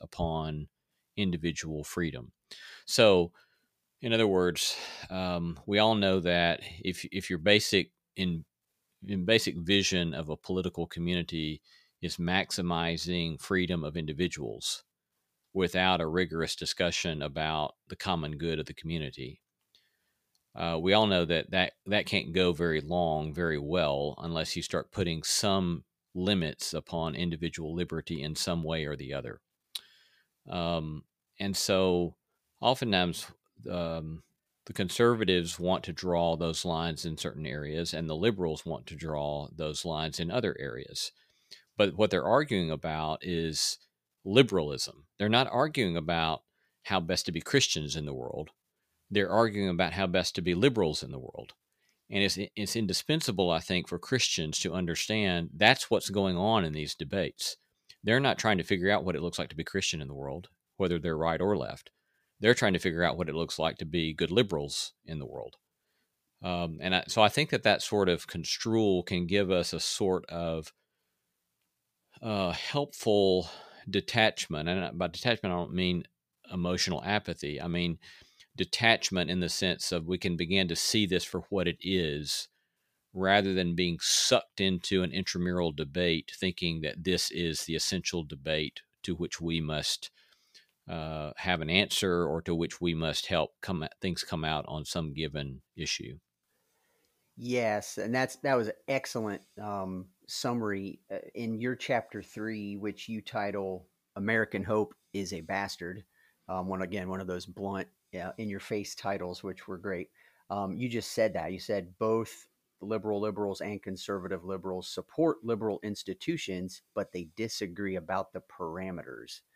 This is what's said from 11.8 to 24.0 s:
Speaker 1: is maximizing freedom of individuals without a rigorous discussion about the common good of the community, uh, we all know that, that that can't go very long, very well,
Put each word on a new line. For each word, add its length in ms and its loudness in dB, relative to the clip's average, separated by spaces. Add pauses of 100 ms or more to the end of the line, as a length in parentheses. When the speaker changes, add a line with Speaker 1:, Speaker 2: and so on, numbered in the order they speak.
Speaker 1:
is 160 -6
maximizing 1200 -2
freedom 440 0
of 120 -6
individuals 840 -4 (720)
without 460 4
a 60 0
rigorous 500 0
discussion 640 -2
about 520 -2 (140)
the 80 -12
common 420 -2
good 200 -2
of 80 -4
the 80 -14
community, 640 -8 (1120)
uh, 260 -2
we 120 4
all 140 8
know 180 4
that, 260 0
that 220 2 (140)
that 200 2
can't 260 -2
go 200 4
very 280 2
long, 520 0
very 260 0
well, 600 0